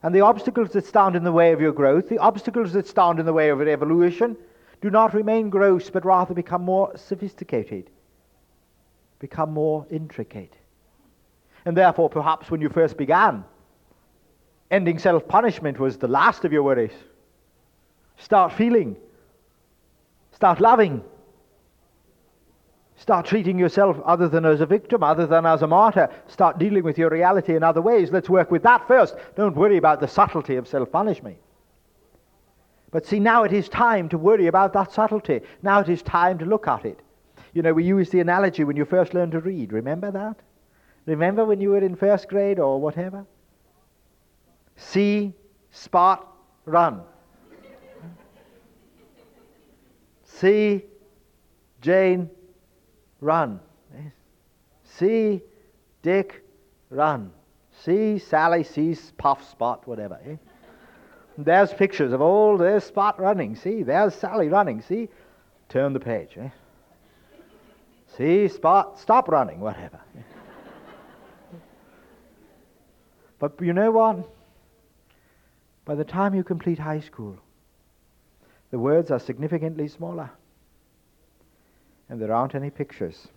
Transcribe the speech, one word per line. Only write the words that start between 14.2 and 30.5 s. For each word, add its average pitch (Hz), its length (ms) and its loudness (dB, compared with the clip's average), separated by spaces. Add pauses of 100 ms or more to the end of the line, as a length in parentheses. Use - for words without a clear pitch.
ending 170 260 0
self-punishment 170 840 0
was 135 180 -2
the 127 100 -4
last 139 360 2
of 165 80 -2
your 147 120 2
worries. 120 280 0 (1300)
Start 185 340 2
feeling. 214 460 0 (1300)
Start 185 280 2
loving. 202 440 4 (1900)
Start 180 300 0
treating 185 320 -2
yourself 180 440 2
other 170 240 2
than 160 160 0
as 156 180 4
a 160 40 2
victim, 208 380 -2
other 156 240 2
than 165 180 2
as 160 160 2
a 156 60 0
martyr. 185 420 4 (180)
Start 180 300 0
dealing 196 260 0
with 160 140 -2
your 165 140 2
reality 175 440 0
in 160 60 0
other 165 200 2
ways. 196 300 2
Let's 180 160 -2
work 180 220 2
with 170 140 0
that 233 240 4
first. 247 280 4 (200)
Don't 196 200 -2
worry 196 220 4
about 156 220 2
the 143 80 -4
subtlety 160 480 -2